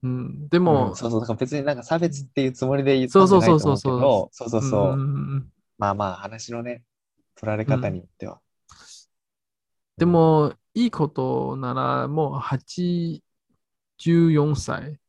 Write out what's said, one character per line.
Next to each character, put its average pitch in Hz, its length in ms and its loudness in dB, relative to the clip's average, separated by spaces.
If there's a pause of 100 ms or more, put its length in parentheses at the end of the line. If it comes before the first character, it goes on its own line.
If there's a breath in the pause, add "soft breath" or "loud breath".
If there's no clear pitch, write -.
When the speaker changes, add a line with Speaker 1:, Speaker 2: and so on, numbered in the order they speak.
Speaker 1:
う 127 60 -4
ん、 135 400 -8
で 170 100 2
も、 147 320 4
Speaker 2:
う - 20 -10
ん、 - 40 -12
そ 120 120 -6
う - 20 -2
そ 117 80 0
う。 - 20 0
だ 117 60 -8
か 113 80 -2
ら 113 40 -10
別 131 200 -4
に 139 60 -6
な 147 100 -2
ん - 20 -10
か 123 60 -14
差 160 160 -2
別 143 260 -4
っ - 40 -18
て - 140 -2
い 131 60 0
う 127 40 -4
つ - 120 -6
も 131 100 0
り 139 80 0
で 135 160 4
言 131 80 0
っ 123 40 -6
た 190 120 6
ん 190 40 8
じ 190 80 6
ゃ 190 40 8
な 170 60 4
い - 40 6
と 165 80 8
思 - 0 -
う 156 40 4
け 151 80 0
ど、 - 20 4
Speaker 1:
そ - 40 4
う 101 40 -2
そ 135 120 -2
う - 20 -
そ 123 40 0
う 123 40 0 (320)
そ - 140 -12
う - 20 -8
そ - 0 -
う。 - 20 -6
Speaker 2:
そ 117 80 0
う 110 40 0
そ 139 40 -2
う 131 40 -2
そ 107 200 2
う。 131 40 -2
Speaker 1:
う - 20 -2
ん - 0 -
う - 0 -
ん 135 40 -2
う - 20 -4
ん 139 320 -6
う - 20 -2
ん。 131 160 -8 (240)
Speaker 2:
ま 104 140 -2
あ 98 40 -2
ま 101 120 -4
あ、 92 100 -6
話 110 360 -14
の 117 100 -10
ね、 120 220 -12 (520)
取 110 120 -8
ら 107 100 -2
れ 110 80 -2
方 127 240 0
に 90 80 -8
よ 87 60 -14
っ - 120 -20
て - 100 -14
は。 - 80 -14
Speaker 1:
う - 20 -20
ん。 - 40 -20 (1600 loud breath)
で 170 80 2
も、 160 480 4 (180)
い 240 140 0
い 220 40 0
こ 151 180 -2
と 131 480 -4
な 127 180 -6
ら、 131 340 -2
も 147 280 -2
う - 20 -6
八 170 840 -4 (760)
十 170 320 4
四 147 260 2
歳。 135 420 -8 (100)